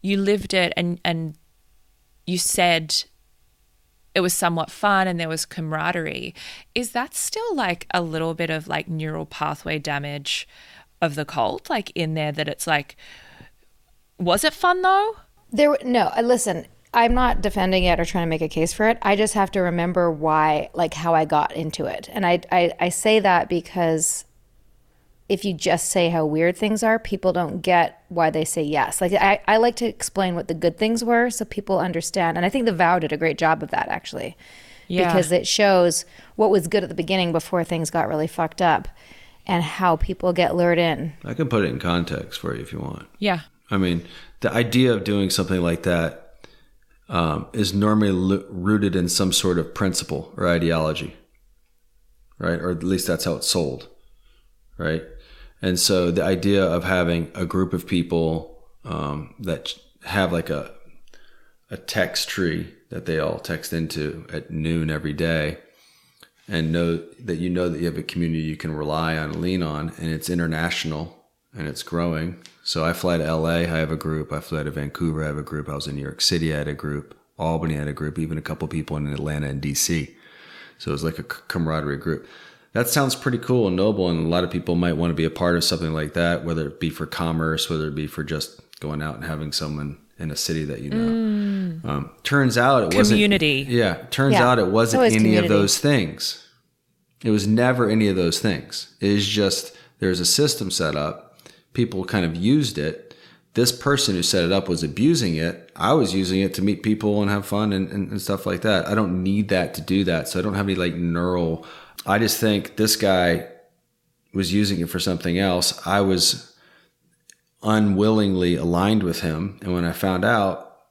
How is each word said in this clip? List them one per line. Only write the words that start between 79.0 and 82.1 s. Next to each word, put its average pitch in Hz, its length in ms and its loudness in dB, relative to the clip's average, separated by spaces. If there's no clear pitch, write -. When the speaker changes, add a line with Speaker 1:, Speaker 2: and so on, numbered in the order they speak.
Speaker 3:
Atlanta 73 400 -4
and 69 120 -6
D 71 140 -4
C. 78 400 -2
So - 120 -8
it - 20 0
was 71 100 -4
like 80 160 -4
a 76 40 -10
c-, - 260 -12
camaraderie 78 480 -2
group. 78 300 -4